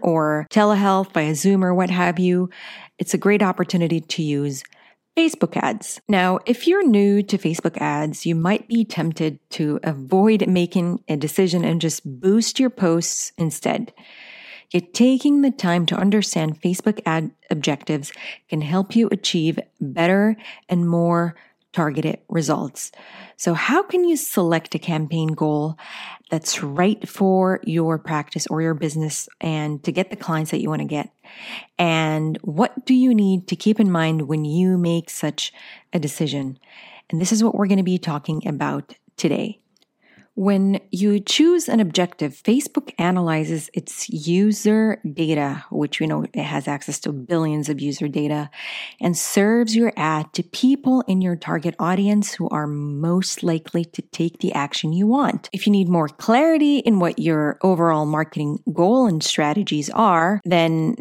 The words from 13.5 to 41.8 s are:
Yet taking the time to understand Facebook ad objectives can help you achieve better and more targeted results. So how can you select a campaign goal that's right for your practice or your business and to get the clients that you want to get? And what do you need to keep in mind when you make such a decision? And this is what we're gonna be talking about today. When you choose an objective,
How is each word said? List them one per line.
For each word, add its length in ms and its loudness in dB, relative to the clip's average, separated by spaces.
Yet 240 -2
taking 480 4
the 80 4
time 360 0
to 80 0
understand 640 0
Facebook 460 0
ad 240 -2
objectives 600 -4
can 120 -4
help 340 -2
you 160 4
achieve 480 0
better 560 2
and 220 0
more 460 0
targeted 440 -2
results. 640 -4
So 160 0
how 300 2
can 200 0
you 140 2
select 560 -2
a 60 -2
campaign 480 -2
goal 500 -2
that's 320 -4
right 440 -2
for 560 2
your 360 -2
practice 480 -6
or 160 -2
your 100 0
business 560 -6
and 440 -4
to 80 -2
get 180 -2
the 60 -14
clients 340 -4
that 120 -4
you 80 -4
want 120 -4
to 60 -6
get? 240 -6
And 640 0
what 460 -2
do 80 4
you 180 4
need 360 2
to 60 -4
keep 240 0
in 120 2
mind 320 0
when 200 -2
you 360 2
make 320 -2
such 420 -6
a 80 -2
decision? 580 -4
And 100 -2
this 100 0
is 120 2
what 100 2
we're 140 0
gonna 160 2
be 160 0
talking 480 -6
about 480 -6
today. 420 -2
When 540 2
you 300 0
choose 500 2
an 100 4
objective, 540 -2